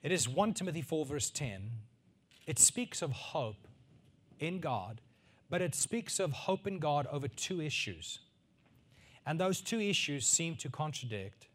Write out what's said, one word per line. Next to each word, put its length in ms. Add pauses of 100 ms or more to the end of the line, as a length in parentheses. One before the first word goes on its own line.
It 100
is 160
One 260
Timothy 280
four 220
verse 240
ten. 420 (760)
It 120
speaks 440
of 100
hope 560 (680)
in 220
God, 400 (480)
but 120
it 140
speaks 440
of 140
hope 340
in 120
God 320
over 180
two 320
issues. 600 (1040)
And 120
those 220
two 200
issues 460
seem 300
to 120
contradict. 880